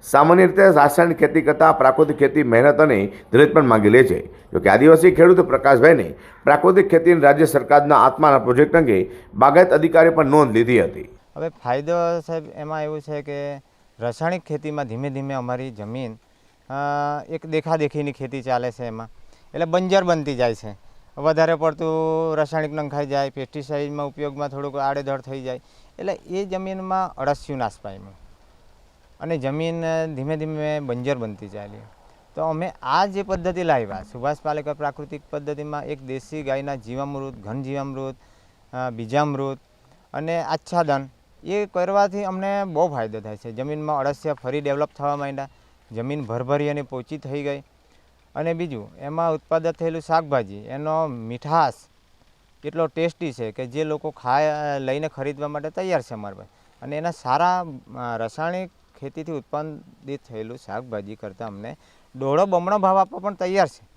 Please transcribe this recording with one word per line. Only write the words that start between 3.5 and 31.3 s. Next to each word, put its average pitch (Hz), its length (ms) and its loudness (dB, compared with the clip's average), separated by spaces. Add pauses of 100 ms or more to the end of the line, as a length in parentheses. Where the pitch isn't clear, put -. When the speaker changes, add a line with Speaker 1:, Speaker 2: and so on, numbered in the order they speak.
Speaker 1:
પણ 156 120 6
માંગી 110 240 6
લે 127 140 10
છે. - 240 0
જોકે - 420 -2
આદિવાસી 156 420 8
ખેડૂત 170 280 8
પ્રકાશભાઈને 135 760 6 (300)
પ્રાકૃતિક 185 460 6
ખેતી 170 220 6
અને 165 100 4
રાજ્ય 143 240 8
સરકારના 143 520 4
આત્માના 135 420 6
પ્રોજેક્ટ 123 360 4
અંગે 117 340 4 (240)
બાગાયત 147 360 6
અધિકારીએ 165 420 6
પણ 160 140 2
નોંધ 139 260 4
લીધી 113 320 4
હતી. 76 260 -6 (260)
Speaker 2:
હવે 156 140 -8
ફાયદો 165 760 -4
સાહેબ 165 160 -8 (120)
એમાં 156 280 -8
એવું 151 180 -8
છે 147 200 -8
કે 143 340 -10 (440)
રાસાયણિક 160 440 -6
ખેતીમાં 151 440 -8
ધીમે 123 220 -8
ધીમે 135 240 -8
અમારી 123 380 -8
જમીન, 110 420 -12 (560)
અ, 139 60 -12 (540)
એક 160 160 -10
દેખાદેખીની 151 680 -4
ખેતી 131 300 -10
ચાલે 123 300 -4
છે 127 120 -14
એમાં, 113 260 -12 (440)
એટલે 160 120 -4
બંજર 185 380 0
બનતી 156 320 -2
જાય 120 200 0
છે. 104 220 -16 (400)
વધારે 160 380 2
પડતું 160 340 -4 (480)
રાસાયણિક 151 360 -4
નંખાઈ 147 320 -6
જાય, 139 240 -4
પેસ્ટિસાઇડમાં 143 800 -8
ઉપયોગમાં 143 420 -8
થોડુંક 139 260 -10
આડેધડ 139 460 -4
થઈ 135 200 -12
જાય, 127 200 -10 (380)
એટલે 180 140 -6
એ 190 320 -8
જમીનમાં 190 680 -6
અળસિયું 139 460 -6
નાશ 110 120 -4 (100)
પામ્યું 98 320 -18 (1040)
અને 165 180 -6
જમીન 160 460 -6 (320)
ધીમે 143 220 -6
ધીમે 151 420 -6
બંજર 127 380 -6
બનતી 107 300 -12